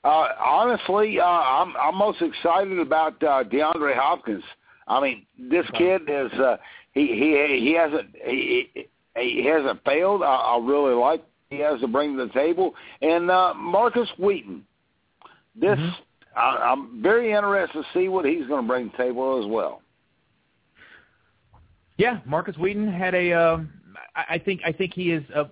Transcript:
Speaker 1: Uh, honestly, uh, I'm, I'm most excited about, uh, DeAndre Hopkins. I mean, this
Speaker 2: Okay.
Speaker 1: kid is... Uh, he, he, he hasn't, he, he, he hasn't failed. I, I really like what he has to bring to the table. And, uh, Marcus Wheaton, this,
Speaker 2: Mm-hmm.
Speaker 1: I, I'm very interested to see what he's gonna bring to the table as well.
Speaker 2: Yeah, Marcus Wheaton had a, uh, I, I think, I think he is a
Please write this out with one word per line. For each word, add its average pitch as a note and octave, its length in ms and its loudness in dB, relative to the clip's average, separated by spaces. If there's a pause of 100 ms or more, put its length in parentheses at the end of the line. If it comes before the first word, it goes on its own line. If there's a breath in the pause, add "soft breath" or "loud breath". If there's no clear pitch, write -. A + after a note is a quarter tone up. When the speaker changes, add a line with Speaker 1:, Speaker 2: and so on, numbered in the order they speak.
Speaker 1:
Uh, D3+ 240 2 (120)
honestly, G3+ 800 0
uh, F3 60 4
I'm, E3+ 520 0
I'm D3+ 180 -2
most G3+ 260 0
excited F3+ 580 0
about, D#3 440 -2
uh, C#3 200 2
DeAndre D3 520 0
Hopkins. B2+ 480 -2 (440 soft breath)
I A#2+ 120 2
mean, B2+ 260 -4 (120)
this C3 320 0
Speaker 2:
Okay. - 80 -8
Speaker 1:
kid F3+ 320 2
is... C#3 300 -2
Uh, B2+ 180 2 (360 loud breath)
he, C#3+ 140 2
he, C#3+ 540 2
he C3+ 120 2
hasn't, D#3+ 360 0 (160)
he, B2+ 480 -2
he, - 140 -14 (280)
he B2 300 -2
hasn't C#3 400 0
failed. F3+ 380 2
I, - 20 0 (100)
I A#2+ 260 0
really C3+ 340 2
like C#3+ 240 2
what - 80 -18 (240)
he C#3+ 80 -10
has D3 220 0
to B2+ 60 -2
bring C#3 300 -2
to B2+ 80 -4
the G2 80 -12
table. E3 400 0 (280 loud breath)
And, E3+ 280 2
uh, F#3 240 4
Marcus G#3 640 0
Wheaton, C3+ 480 -4 (920 loud breath)
this, E3 220 2
Speaker 2:
Mm-hmm. D#3+ 120 -2 (460)
Speaker 1:
I, A#2+ 360 2
I'm A#2+ 300 -4
very A3 300 2
interested G3 520 0
to - 100 -12
see F#3 140 2
what F#3 180 0
he's D3 220 0
gonna C3 200 -2
bring B2 220 -2
to - 80 -18
the B2+ 60 0
table B2+ 360 0
as G#2+ 60 -4
well. G#2 360 -4 (2250 soft breath)
Speaker 2:
Yeah, A3+ 280 2
Marcus D#3+ 320 -4
Wheaton G3+ 340 -2
had F#3 220 -2
a, F3+ 200 2
uh, E3 260 4 (560)
I, D#3 100 -6 (100)
I E3+ 40 -4
think, F#3+ 260 -4
I E3+ 60 -2
think F3+ 220 -6
he F3+ 180 -2
is D#3 120 -2 (120)
a D3 160 0